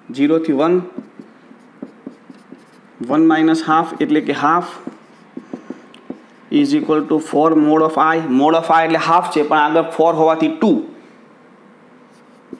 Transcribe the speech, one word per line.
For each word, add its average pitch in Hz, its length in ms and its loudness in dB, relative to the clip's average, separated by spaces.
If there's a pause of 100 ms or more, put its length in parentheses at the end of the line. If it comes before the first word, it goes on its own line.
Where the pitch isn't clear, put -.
(100)
ઝીરો 147 280 0
થી 160 220 -2
one, 170 140 0 (2250)
one 156 240 2
minus 160 340 2
half 160 240 0 (120)
એટલે 151 260 0
કે 147 60 -2 (100)
half 170 260 0 (1800)
is 143 260 0
equal 151 320 -2
to 156 80 0 (140)
four 151 180 2 (160)
mod 156 220 2
of 156 180 -2
I. 160 120 2 (220)
Mod 151 220 4
of 165 160 -2
I 165 100 4
એટલે 160 220 0
હાફ 175 260 2
છે, 151 80 2
પણ 151 160 0
આગળ 160 380 0
ફોર 165 240 2
હોવાથી 160 280 2
ટુ. 220 220 0 (1900)